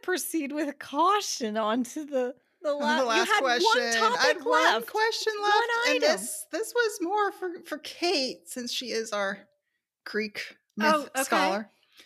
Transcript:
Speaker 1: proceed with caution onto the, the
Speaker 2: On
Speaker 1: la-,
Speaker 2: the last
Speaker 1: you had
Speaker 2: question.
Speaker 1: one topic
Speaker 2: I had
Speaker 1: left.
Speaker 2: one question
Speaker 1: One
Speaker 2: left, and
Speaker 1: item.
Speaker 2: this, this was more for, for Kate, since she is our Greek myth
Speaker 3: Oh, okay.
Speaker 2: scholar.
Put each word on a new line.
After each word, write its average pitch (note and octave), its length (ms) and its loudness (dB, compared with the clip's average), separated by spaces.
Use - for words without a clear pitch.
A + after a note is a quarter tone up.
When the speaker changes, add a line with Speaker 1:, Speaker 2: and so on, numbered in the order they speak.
Speaker 1:
proceed D#4+ 500 -2
with D4 280 -4
caution D#4 760 0
onto A#3 480 -2
the, C4 300 -2
the D#4 80 -4
Speaker 2:
On C#4+ 120 -2
Speaker 1:
la-, D4 180 2
Speaker 2:
the C4 60 2
last A3+ 220 2
Speaker 1:
you G#4+ 60 2
had - 80 4
Speaker 2:
question. F#4 420 4
Speaker 1:
one A#4 100 0
topic A4+ 260 2
Speaker 2:
I C5+ 80 4
had - 100 4
Speaker 1:
left. C#4 80 -8
Speaker 2:
one A3+ 400 4
question A4 540 0
Speaker 1:
One G#4 120 0
Speaker 2:
left, A#4 360 2
and - 80 2
Speaker 1:
item. B4 60 0
Speaker 2:
this, - 340 -10
this G4 220 -6
was A4+ 280 0
more G4 300 0
for, F#4 180 -8
for D4+ 140 -8
Kate, D4 720 -4
since A#3+ 240 -8
she B3+ 140 -6
is A3 260 -6
our G3+ 240 -4
Greek - 520 -8
myth D4+ 180 4
Speaker 3:
Oh, D4+ 80 2
okay. C4+ 80 -2
Speaker 2:
scholar. G#3 460 0